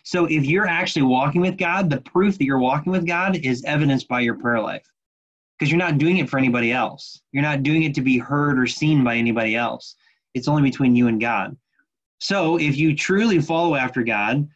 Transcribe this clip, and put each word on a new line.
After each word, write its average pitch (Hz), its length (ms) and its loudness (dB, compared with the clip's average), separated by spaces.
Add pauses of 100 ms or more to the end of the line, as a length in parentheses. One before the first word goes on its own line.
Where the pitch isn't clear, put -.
So 175 220 0
if 156 180 0
you're 185 240 0
actually 170 360 -2
walking 135 360 2
with 185 180 0
God, 180 320 -2
the 143 120 -2
proof 190 360 0
that - 60 0
you're 135 160 0
walking 143 320 0
with 180 160 0
God 175 300 -2
is 131 260 -2
evidenced 147 460 0
by 123 100 -2
your 117 160 -2
prayer 120 240 -2
life, - 260 -6 (720)
'cause 143 140 0
you're 160 60 4
not 170 200 0
doing 165 200 2
it 139 120 -2
for 143 80 -2
anybody 120 360 0
else. - 480 -6 (100)
You're 139 100 -2
not 143 220 -2
doing 156 200 2
it 151 120 -2
to 139 60 -2
be 131 160 2
heard 143 420 0
or 123 80 2
seen 151 340 2
by 120 140 2
anybody 113 400 0
else. 117 400 -6 (380)
It's 123 160 -4
only 147 140 2
between 131 300 2
you 123 140 4
and 110 140 0
God. 104 340 -4 (640)
So 170 380 0
if 151 180 0
you 151 180 2
truly 190 460 2
follow 165 360 0
after 131 280 -2
God 113 420 -2 (100)